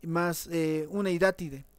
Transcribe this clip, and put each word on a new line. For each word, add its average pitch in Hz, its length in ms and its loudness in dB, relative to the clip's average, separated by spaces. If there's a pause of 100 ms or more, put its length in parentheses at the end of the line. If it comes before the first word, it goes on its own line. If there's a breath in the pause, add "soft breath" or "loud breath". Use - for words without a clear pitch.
más, 170 500 0
eh, 156 380 0
una 196 200 0
hidátide. 175 540 0 (140)